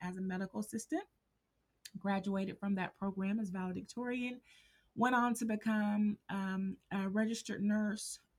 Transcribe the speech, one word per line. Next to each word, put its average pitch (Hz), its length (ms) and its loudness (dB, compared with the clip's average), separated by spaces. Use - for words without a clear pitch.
as 180 160 -4
a 190 40 -6
medical 190 400 -2
assistant, 226 420 -4
graduated 196 580 0
from 202 180 0
that - 220 -4
program 196 420 0
as 202 120 -2
valedictorian, 247 920 -4
went 247 180 6
on 240 220 6
to 233 100 -2
become, 208 720 2
um, 190 460 -2
a 196 160 0
registered 220 540 0
nurse 208 560 0